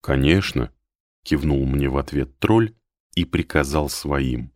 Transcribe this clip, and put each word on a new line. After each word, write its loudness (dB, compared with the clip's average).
"Конечно", 0
кивнул 0
мне 0
в -2
ответ -4
тролль 2
и 0
приказал 0
своим -4